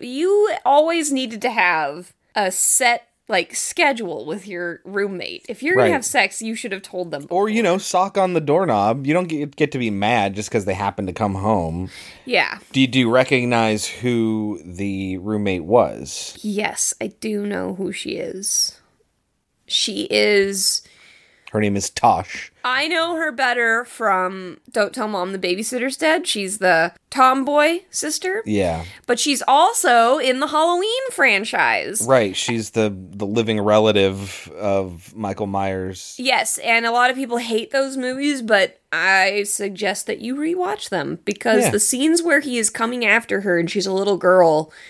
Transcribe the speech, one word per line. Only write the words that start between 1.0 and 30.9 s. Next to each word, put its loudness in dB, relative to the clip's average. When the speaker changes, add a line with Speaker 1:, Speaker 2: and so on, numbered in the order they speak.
Speaker 1:
needed -4
to 0
have 0
a 0
set 2
like, -2
schedule -2
with -10
your -8
roommate. -6
If -12
you're 0
gonna 6
Speaker 2:
Right. 4
Speaker 1:
have -2
sex, 0
you -4
should -8
have -8
told -8
them -8
Speaker 2:
Or, 0
you 0
Speaker 1:
before. 4
Speaker 2:
know, 0
sock -2
on 2
the 2
doorknob. 2
You 2
don't 0
get, -6
get 0
to -4
be 0
mad 0
just -8
'cause 0
they -2
happen -4
to -4
come -2
home. -2
Speaker 1:
Yeah. 0
Speaker 2:
Do, 4
do 2
you 4
recognize 2
who -2
the -6
roommate -2
was? 0
Speaker 1:
Yes, -4
I -6
do -6
know -4
who -6
she -8
is. -4
She -4
is 2
Speaker 2:
Her 0
name 2
is -4
Tosh. 0
Speaker 1:
I 0
know -2
her -2
better 0
from -2
Don't 0
Tell -4
Mom -4
the -6
Babysitter's -4
Dead. 0
She's -4
the 2
tomboy 2
sister. -4
Speaker 2:
Yeah. 0
Speaker 1:
But 0
she's 0
also 4
in 0
the -2
Halloween 0